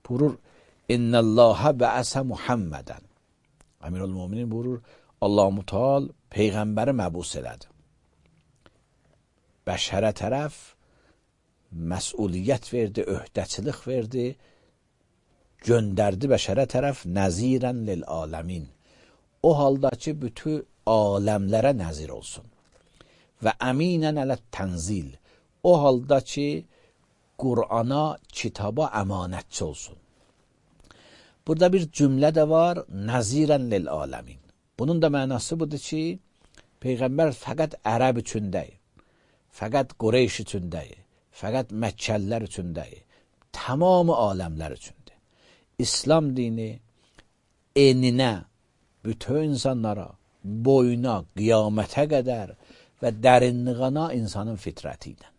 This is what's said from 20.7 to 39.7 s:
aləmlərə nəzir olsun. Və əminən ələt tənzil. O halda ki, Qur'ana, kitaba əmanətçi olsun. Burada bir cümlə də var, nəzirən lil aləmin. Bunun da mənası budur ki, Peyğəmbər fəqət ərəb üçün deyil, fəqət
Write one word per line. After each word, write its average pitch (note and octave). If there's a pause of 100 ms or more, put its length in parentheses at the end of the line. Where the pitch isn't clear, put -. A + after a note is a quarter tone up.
aləmlərə G#2+
nəzir D#2
olsun. - (960)
Və A2
əminən D#3
ələt C3
tənzil. F2 (500)
O F3+
halda C3+
ki, C#3+ (880)
Qur'ana, A#2+ (220)
kitaba A2+
əmanətçi F#2+
olsun. - (1500)
Burada E3+
bir F3+
cümlə C#3+
də D#3
var, E3
nəzirən B2
lil F#2
aləmin. C2 (400)
Bunun D#3
da D#3+
mənası C3+
budur D3
ki, D#3+ (580)
Peyğəmbər C3
fəqət D3
ərəb A#2
üçün G#2
deyil, F2+ (800)
fəqət C3